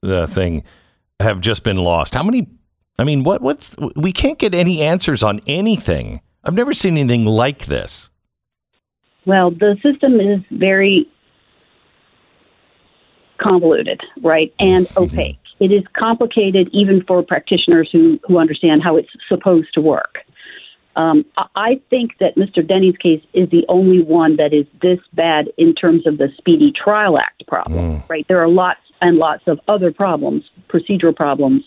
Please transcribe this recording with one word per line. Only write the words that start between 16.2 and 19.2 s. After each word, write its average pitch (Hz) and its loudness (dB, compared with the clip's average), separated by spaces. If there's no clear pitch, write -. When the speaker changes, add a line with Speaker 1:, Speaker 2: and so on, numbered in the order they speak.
Speaker 2:
even 196 2
for 180 2
practitioners 165 0
who, 165 4
who 180 2
understand 160 2
how 165 0
it's 156 0